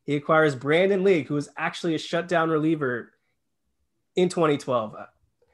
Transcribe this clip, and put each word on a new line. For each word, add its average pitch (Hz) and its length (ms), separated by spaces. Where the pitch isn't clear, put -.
He 143 140
acquires 156 360
Brandon 175 520
League, 175 220
who 147 80
was 147 200
actually 165 400
a 151 40
shutdown 170 500
reliever 151 640
in 180 120
twenty 156 280
twelve. 120 380